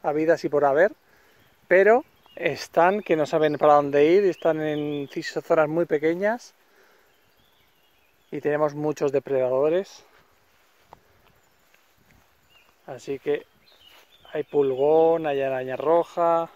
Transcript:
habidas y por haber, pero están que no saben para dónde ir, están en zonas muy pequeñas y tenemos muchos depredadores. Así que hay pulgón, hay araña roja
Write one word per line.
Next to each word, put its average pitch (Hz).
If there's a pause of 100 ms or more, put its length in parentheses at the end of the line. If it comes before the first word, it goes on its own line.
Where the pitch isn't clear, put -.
habidas 156
y 160
por 143
haber, 156 (720)
pero 208 (320)
están 170
que 170
no 151
saben 151
para 147
dónde 143
ir, 185
están 160
en 147
zonas 156
muy 165
pequeñas 175 (1800)
y 151
tenemos 147
muchos 147
depredadores. 135 (2750)
Así 139
que - (880)
hay 151
pulgón, 151
hay 143
araña 131
roja 165